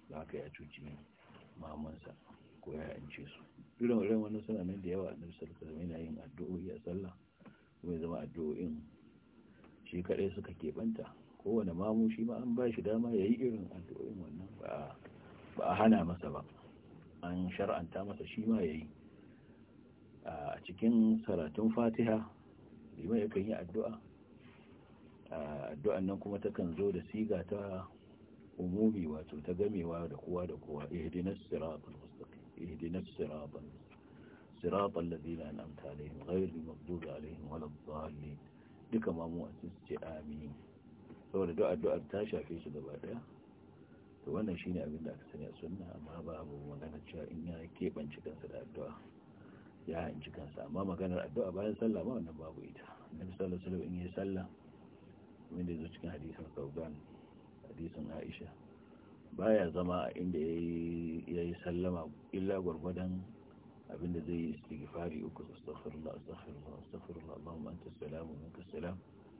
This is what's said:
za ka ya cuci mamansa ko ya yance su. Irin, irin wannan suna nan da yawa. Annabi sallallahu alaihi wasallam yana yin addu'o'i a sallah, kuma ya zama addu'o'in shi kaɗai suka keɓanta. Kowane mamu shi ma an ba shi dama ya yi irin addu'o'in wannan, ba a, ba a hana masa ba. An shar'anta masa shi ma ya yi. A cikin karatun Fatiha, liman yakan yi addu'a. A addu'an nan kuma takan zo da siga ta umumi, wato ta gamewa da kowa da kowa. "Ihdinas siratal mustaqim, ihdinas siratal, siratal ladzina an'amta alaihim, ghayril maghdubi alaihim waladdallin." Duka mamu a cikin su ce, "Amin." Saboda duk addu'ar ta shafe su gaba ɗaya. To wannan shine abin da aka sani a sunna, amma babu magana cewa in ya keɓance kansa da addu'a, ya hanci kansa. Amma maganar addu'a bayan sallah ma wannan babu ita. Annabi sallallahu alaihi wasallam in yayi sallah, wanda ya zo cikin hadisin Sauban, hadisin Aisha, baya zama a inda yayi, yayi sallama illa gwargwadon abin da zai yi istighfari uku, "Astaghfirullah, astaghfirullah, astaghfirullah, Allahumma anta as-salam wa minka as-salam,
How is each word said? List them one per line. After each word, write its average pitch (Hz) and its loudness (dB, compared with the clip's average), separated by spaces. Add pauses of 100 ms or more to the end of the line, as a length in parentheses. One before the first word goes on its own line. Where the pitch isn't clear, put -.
za 78 -8
ka 78 -6
ya 73 -6
cuci 73 -14 (800)
mamansa 78 -8 (500)
ko - -8
ya 78 -4
yance - -8
su. - -16 (420)
Irin, 117 8
irin 107 8
wannan 107 0
suna 110 2
nan 95 0
da 90 -2
yawa. 92 2
Annabi 85 -10
sallallahu - -10
alaihi - -
wasallam 78 -6
yana 82 -2
yin 80 -4
addu'o'i - -4
a - -6
sallah, 90 -4 (680)
kuma 87 0
ya 82 2
zama 82 0
addu'o'in 78 -2 (1040)
shi 87 -2
kaɗai 95 4
suka 95 -6
keɓanta. - 0 (320)
Kowane 101 4
mamu 110 6
shi 110 2
ma 117 2
an 123 4
ba 123 6
shi 110 0
dama 113 4
ya 104 8
yi 117 10
irin 113 2
addu'o'in 92 -6
wannan, 85 -8 (100)
ba - -8
a, - -4 (640)
ba - 0
a - 8
hana 107 12
masa 87 0
ba. 71 -4 (800)
An 90 0
shar'anta 95 0
masa 101 -6
shi - -4
ma 113 6
ya 82 4
yi. 78 -6 (1400)
A 73 -4
cikin 110 8
karatun 87 4
Fatiha, 113 6 (720)
liman 107 4
yakan 104 4
yi 110 2
addu'a. 98 0 (1400)
A 71 -4
addu'an 95 4
nan 98 4
kuma 101 0
takan 90 2
zo 202 6
da 180 4
siga 107 4
ta 98 -2 (720)
umumi, 95 6
wato 76 -4
ta 90 0
gamewa 87 2
da - -6
kowa 87 0
da 85 -2
kowa. 73 -6
"Ihdinas 87 0 (100)
siratal 78 -2
mustaqim, - -16 (160)
ihdinas 82 -2
siratal, 73 -4 (1000)
siratal 87 4
ladzina 80 -2
an'amta 73 -8
alaihim, 73 -8
ghayril 87 2
maghdubi 80 -4
alaihim 76 -8
waladdallin." 76 -6 (540)
Duka 110 4
mamu 82 -2
a - -8
cikin 90 -8
su - -16
ce, - -2
"Amin." 76 -8 (800)
Saboda 92 4
duk 101 6
addu'ar 90 4
ta 107 2
shafe 85 -2
su - -8
gaba 76 -8
ɗaya. 110 -6 (1040)
To - -2
wannan 98 2
shine 90 0
abin 76 -4
da 78 -4
aka - -12
sani - -6
a - -10
sunna, 90 -6
amma 78 -10
babu 73 -8
magana 73 -8
cewa 82 -6
in 82 -6
ya 85 -4 (240)
keɓance 76 -2
kansa 73 -10
da - -8
addu'a, - -8 (920)
ya 82 -2
hanci 73 -4
kansa. - -8
Amma 92 0
maganar 92 2
addu'a 95 2
bayan 104 0
sallah 110 4
ma 117 0
wannan 80 -4
babu 78 -8
ita. - -12 (320)
Annabi 90 -6
sallallahu 92 2
alaihi 90 -2
wasallam 92 0
in 90 -2
yayi 90 -2
sallah, 95 0 (1080)
wanda 87 -2
ya 80 -2
zo 82 -4
cikin 87 -8
hadisin 80 -8 (100)
Sauban, 73 -4 (720)
hadisin 80 -6
Aisha, - -6 (840)
baya 98 6
zama 90 4
a - -2
inda 87 2
yayi, 82 2
yayi 85 0
sallama 87 2 (220)
illa 95 2
gwargwadon 90 0 (640)
abin 87 -2
da 85 2
zai 82 0
yi 82 2
istighfari 76 -4
uku, - -6
"Astaghfirullah, - -8
astaghfirullah, - -12
astaghfirullah, 82 -12
Allahumma 80 -8
anta 90 -10
as-salam 80 -8
wa 76 -10
minka 80 -12
as-salam, 92 -4 (420)